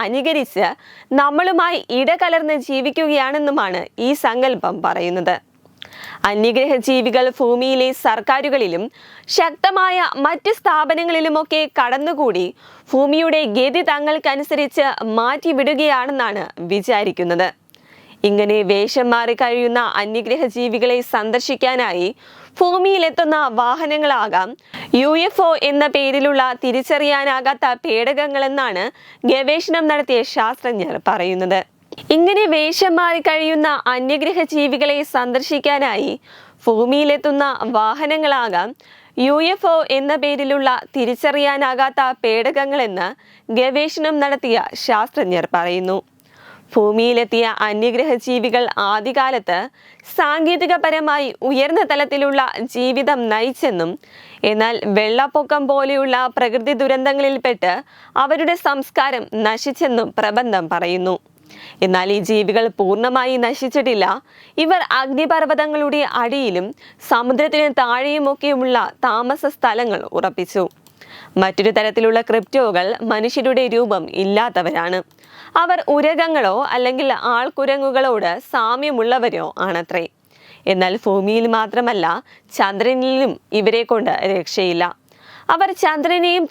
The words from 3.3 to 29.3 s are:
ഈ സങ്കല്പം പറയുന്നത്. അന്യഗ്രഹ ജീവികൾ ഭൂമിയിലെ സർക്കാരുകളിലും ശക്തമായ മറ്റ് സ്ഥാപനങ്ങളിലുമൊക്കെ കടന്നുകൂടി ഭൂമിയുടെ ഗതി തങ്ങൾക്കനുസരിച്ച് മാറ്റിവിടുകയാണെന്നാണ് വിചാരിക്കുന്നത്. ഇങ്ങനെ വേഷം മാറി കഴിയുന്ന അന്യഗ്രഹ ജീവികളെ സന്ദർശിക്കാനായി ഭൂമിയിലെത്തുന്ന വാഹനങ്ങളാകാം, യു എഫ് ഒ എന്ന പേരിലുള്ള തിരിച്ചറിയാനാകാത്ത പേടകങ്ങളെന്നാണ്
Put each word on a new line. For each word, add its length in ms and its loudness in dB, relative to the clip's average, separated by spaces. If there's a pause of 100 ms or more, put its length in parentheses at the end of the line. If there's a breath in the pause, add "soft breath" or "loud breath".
ഈ 140 0
സങ്കല്പം 680 -2
പറയുന്നത്. 580 -2 (840 loud breath)
അന്യഗ്രഹ 520 2
ജീവികൾ 520 2 (100)
ഭൂമിയിലെ 540 2
സർക്കാരുകളിലും 1000 -2 (360 loud breath)
ശക്തമായ 800 0 (100)
മറ്റ് 420 0
സ്ഥാപനങ്ങളിലുമൊക്കെ 1200 0
കടന്നുകൂടി 760 -2 (380 loud breath)
ഭൂമിയുടെ 520 2
ഗതി 380 0
തങ്ങൾക്കനുസരിച്ച് 1200 -2
മാറ്റിവിടുകയാണെന്നാണ് 1400 0 (260)
വിചാരിക്കുന്നത്. 800 0 (720 loud breath)
ഇങ്ങനെ 380 2
വേഷം 480 2
മാറി 240 2
കഴിയുന്ന 580 0 (100)
അന്യഗ്രഹ 440 -2
ജീവികളെ 540 -2
സന്ദർശിക്കാനായി 1160 -2 (440 loud breath)
ഭൂമിയിലെത്തുന്ന 760 2 (160)
വാഹനങ്ങളാകാം, 1040 0 (380 loud breath)
യു 240 4
എഫ് 220 0
ഒ 220 4
എന്ന 240 2
പേരിലുള്ള 680 2 (100)
തിരിച്ചറിയാനാകാത്ത 1080 0 (120)
പേടകങ്ങളെന്നാണ് 1000 0 (460 loud breath)